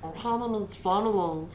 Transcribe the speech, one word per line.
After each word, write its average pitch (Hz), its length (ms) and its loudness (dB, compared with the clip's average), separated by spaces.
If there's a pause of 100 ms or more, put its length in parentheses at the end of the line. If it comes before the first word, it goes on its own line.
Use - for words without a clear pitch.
Oh, 160 120 -8
hi, 233 200 0
my 240 120 -2
name's 214 260 -2
Flamolo. 185 800 2